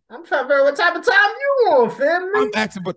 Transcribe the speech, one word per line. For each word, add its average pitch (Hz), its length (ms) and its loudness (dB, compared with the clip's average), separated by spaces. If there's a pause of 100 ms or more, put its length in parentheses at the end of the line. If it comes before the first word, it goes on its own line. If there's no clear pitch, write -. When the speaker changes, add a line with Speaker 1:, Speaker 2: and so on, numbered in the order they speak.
Speaker 1:
I'm 294 160 -18
trying 285 180 -4
to 254 40 -10
figure 285 140 2
out - 20 2
what 285 140 2
type 339 180 0
of 320 100 -10
time 381 80 2 (280)
you 539 320 2
on, 240 160 4
fam. 349 480 -2
Speaker 2:
I'm 427 180 0
asking, 202 280 -4
but 175 140 -6